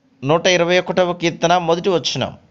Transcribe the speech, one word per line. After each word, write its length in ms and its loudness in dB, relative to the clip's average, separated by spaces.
నూట 240 2
ఇరవై 320 2
ఒకటవ 340 0
కీర్తన, 440 0
మొదటి 320 -2
వచనం. 480 -2